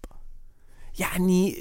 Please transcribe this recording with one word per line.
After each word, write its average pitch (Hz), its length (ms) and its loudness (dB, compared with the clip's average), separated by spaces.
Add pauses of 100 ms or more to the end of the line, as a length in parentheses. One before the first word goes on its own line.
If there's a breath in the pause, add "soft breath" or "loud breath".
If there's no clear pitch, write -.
(1000 soft breath)
يعني، 185 600 4